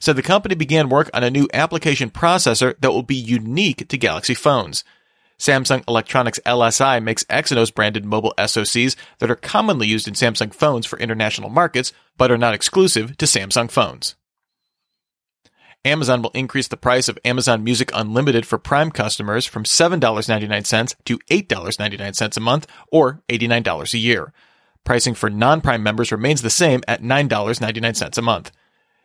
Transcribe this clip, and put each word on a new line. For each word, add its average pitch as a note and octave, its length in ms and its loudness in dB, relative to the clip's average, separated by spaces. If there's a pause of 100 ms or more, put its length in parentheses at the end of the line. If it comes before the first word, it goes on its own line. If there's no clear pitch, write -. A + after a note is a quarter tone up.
said D3 160 2
the C3 40 0
company G3 340 0
began D3+ 340 2
work C#3+ 240 2
on B2 100 0
a B2 80 2
new C#3 220 4
application D3 560 0
processor C#3+ 720 2
that B2+ 100 4
will A#2+ 100 0
be C3 140 -4
unique B2 720 -2
to C#3 100 -4
Galaxy G#2+ 360 -2
phones. A2+ 500 0 (540)
Samsung C3+ 500 0
Electronics A#2 580 0
L A#2+ 180 2
S A2+ 180 2
I C3 180 2
makes A2 260 -2
Exynos A#2+ 480 0
branded G#2+ 300 0
mobile G#2+ 340 -2
S G#2 200 0
O G#2+ 80 0
Cs B2 320 0 (220)
that A#2+ 120 0
are A2+ 60 0
commonly G3+ 500 0
used A2 180 -2
in G2+ 80 -8
Samsung A2 400 -2
phones C#3+ 320 0
for - 140 -10
international G#2+ 500 -4
markets, C3+ 440 0 (240)
but B2+ 120 4
are A#2+ 80 4
not A#2 160 2
exclusive G#2 600 2
to D#3 100 -4
Samsung G#2 460 0
phones. - 440 -2 (1700)
Amazon C3 360 2
will A2+ 100 -4
increase C3 360 -4
the - 80 -8
price B2+ 320 2
of A#2 160 -6
Amazon A#2+ 400 2
Music A#2+ 300 0
Unlimited A2+ 520 0
for A2+ 120 -2
Prime D#3 340 0
customers A2 540 -4
from - 180 -8
seven E3+ 360 2
dollars A2+ 300 0
ninety-nine G#2+ 360 -2
cents A#2 300 0 (100)
to A#2+ 140 -2 (100)
eight G2+ 200 0
dollars F2+ 280 -4
ninety-nine G2+ 360 -6
cents G#2+ 240 -4
a A2 40 -4
month, C3 260 0 (220)
or C3+ 380 2
eighty-nine A#2 360 0
dollars D#2+ 300 -4
a A#2+ 40 -2
year. A2 340 0 (540)
Pricing A#2+ 280 0
for G#2+ 160 -2
non-Prime A#2+ 540 0
members A2 280 0
remains B2 300 0
the A2+ 80 -2
same C#3 360 4
at A2+ 160 -2
nine C3+ 280 0
dollars G#2+ 320 -2
ninety-nine A2 340 -4
cents - 220 -6
a A#2 40 0
month. A2+ 300 -2 (540)